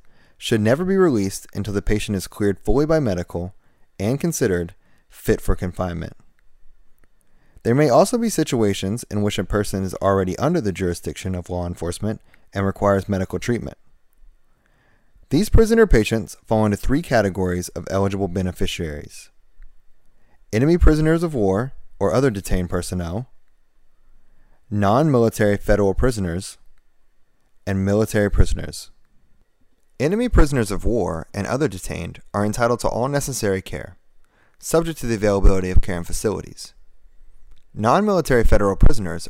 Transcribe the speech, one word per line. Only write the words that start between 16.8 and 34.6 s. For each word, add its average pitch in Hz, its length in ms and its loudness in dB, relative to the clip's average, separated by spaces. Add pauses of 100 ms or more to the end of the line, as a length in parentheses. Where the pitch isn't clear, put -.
categories 92 680 -2
of - 200 -10
eligible 98 380 -2
beneficiaries: 87 1040 -6 (1200)
enemy 143 240 2
prisoners 156 460 4
of 160 120 -4
war 104 380 0 (260)
or 92 140 0
other 131 180 2
detained 92 380 -2
personnel, 90 640 -6 (1400)
non-military 110 840 2
federal 101 380 2
prisoners, 107 640 -2 (1080)
and 95 180 -2
military 104 460 0
prisoners. - 600 0 (1080)
Enemy 202 300 -2
prisoners 135 420 4
of 92 140 -4
war 85 480 -2
and 98 140 -6
other 135 220 -2
detained 87 520 -10 (140)
are 104 100 -2
entitled 117 360 -2
to - 80 -2
all 120 200 -4
necessary 117 540 -4
care, - 340 -14 (640)
subject 165 420 -4